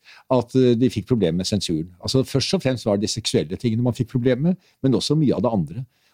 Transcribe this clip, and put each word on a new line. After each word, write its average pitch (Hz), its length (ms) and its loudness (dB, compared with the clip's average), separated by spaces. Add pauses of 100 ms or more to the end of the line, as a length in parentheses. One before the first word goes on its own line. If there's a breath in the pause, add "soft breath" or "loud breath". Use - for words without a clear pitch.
(340 loud breath)
at, 123 240 0
eh, 123 240 6
de 127 80 4
fikk 104 240 -4
problemer 92 300 0
med - 80 -4
sensuren. 87 400 -2 (100)
Altså, 127 240 0
først 139 320 -2
og - 80 -6
fremst 123 240 -2
var 101 80 2
det 104 80 -2
de - 80 -6
seksuelle 90 460 -2
tingene 120 260 0
man 123 80 0
fikk - 220 -4
problemer 127 340 2
med, - 200 -6 (120)
men 131 160 2
også 147 160 0
mye 143 240 2
av 101 80 0
det 113 140 0
andre. 87 260 -8 (280)